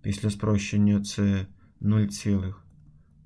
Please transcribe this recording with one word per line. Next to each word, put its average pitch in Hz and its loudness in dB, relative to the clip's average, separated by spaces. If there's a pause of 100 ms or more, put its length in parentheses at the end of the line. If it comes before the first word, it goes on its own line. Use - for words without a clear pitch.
після 104 -2
спрощення — 104 2
це 98 -2 (320)
нуль 107 2
цілих 98 -4 (580)